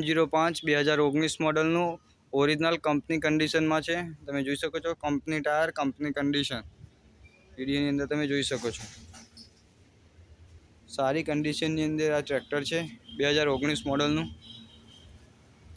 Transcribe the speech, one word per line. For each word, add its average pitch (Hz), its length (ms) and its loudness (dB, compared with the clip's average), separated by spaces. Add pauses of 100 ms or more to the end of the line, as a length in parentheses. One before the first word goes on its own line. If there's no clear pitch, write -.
જીરો 160 180 4 (100)
પાંચ 160 320 2
બે 151 120 4
હજાર 147 300 4
ઓગણીસ 151 360 2
મોડલનું 160 460 2 (440)
ઓરિજિનલ 151 520 4
કંપની 151 380 0
કન્ડિશનમાં 156 640 2
છે. 165 100 -2 (280)
તમે 143 200 -4
જોઈ 139 160 -2
શકો 160 220 -4
છો 165 80 -2 (120)
કંપની 147 400 -2
ટાયર, 151 340 2
કંપની 143 380 -4
કન્ડિશન. 143 480 -2 (920)
વીડિયોની 143 380 0
અંદર 143 180 -2
તમે 147 200 0
જોઈ 139 160 0
શકો 117 280 -4
છો - 80 -12 (2000)
સારી 139 320 0
કન્ડિશનની 156 600 -2
અંદર 156 260 0
આ 147 100 0
ટ્રેક્ટર 143 440 -2
છે 165 100 -2 (380)
બે 139 120 0
હજાર 147 260 2
ઓગણીસ 147 340 0
મોડલનું. 147 380 0 (1500)